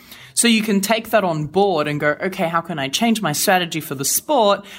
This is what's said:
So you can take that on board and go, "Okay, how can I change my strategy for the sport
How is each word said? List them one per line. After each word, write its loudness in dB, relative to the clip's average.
So 2
you 4
can 0
take -2
that 4
on -2
board 0
and -2
go, 0
"Okay, -2
how -2
can -8
I -4
change 0
my -2
strategy 0
for -8
the -4
sport 2